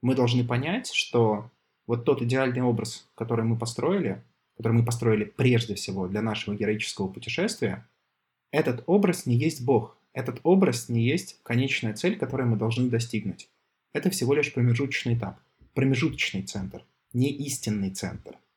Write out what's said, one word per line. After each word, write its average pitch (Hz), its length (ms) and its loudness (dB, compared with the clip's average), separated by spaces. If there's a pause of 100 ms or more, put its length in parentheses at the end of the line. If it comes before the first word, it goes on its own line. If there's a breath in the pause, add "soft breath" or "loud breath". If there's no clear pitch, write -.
мы 127 120 2
должны 123 300 2
понять, 143 480 -2
что 110 580 2 (360)
вот 120 180 -2
тот 139 180 2
идеальный 127 400 0
образ, 113 520 -2
который 113 300 -2
мы 113 140 2
построили, 131 640 -2 (340)
который 110 160 0
мы 117 120 6
построили 113 400 2
прежде 117 500 2
всего 95 340 -4
для 101 140 -2
нашего 104 340 -2
героического 104 520 -2
путешествия, 117 760 -4 (640)
этот 135 360 0
образ 185 400 2
не 123 100 2
есть 127 280 0
Бог, 120 320 2 (160)
этот 123 300 -8
образ 185 460 4
не 117 140 2
есть 156 400 -2
конечная 120 520 -2
цель, 190 240 -2
которую 127 300 -2
мы 113 80 2
должны 113 320 0
достигнуть. 113 600 -4 (440)
Это - 180 0
всего 131 240 0
лишь 147 180 0
промежуточный 120 600 0
этап, 104 240 -6 (360)
промежуточный 135 680 0
центр, - 420 -10 (280)
не 131 180 2
истинный 135 600 -4
центр. - 460 -10 (200)